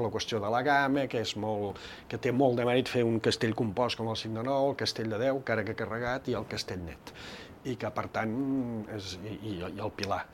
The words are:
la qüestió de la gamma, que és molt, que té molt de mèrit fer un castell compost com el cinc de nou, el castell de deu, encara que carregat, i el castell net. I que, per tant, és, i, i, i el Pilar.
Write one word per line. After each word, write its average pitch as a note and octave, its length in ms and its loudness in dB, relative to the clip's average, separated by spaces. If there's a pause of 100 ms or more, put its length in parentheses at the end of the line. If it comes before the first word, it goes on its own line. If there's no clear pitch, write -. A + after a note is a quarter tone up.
la G#2 80 0
qüestió A2 320 -2
de G#2 80 0
la A#2 100 4
gamma, C#3 460 4
que A#2 160 0
és - 140 -4
molt, G#2 420 -2 (260)
que A#2 140 -6
té B2 160 2
molt B2 240 6
de A#2+ 80 2
mèrit B2+ 240 4
fer B2 160 4
un A2+ 160 4
castell A2 320 2
compost A#2+ 420 0
com A2+ 140 -2
el G#2 80 -4
cinc A2 160 -6
de A2+ 80 -2
nou, C#3 300 2
el - 20 -8
castell A2+ 340 -2
de G#2+ 140 0
deu, C3+ 160 2
encara A2 240 0
que A2 100 -4
carregat, A#2+ 540 -4
i B2 80 2
el G#2+ 160 -2
castell G#2 320 -4
net. - 320 -12 (500)
I C3 100 -2
que, G#2+ 160 -4
per G#2+ 160 -4
tant, A2 220 -2 (640)
és, F#2 240 -8
i, G#2 160 -8
i, G#2 220 -6
i F#2 260 -6
el G#2+ 80 -2
Pilar. G2 300 -2 (120)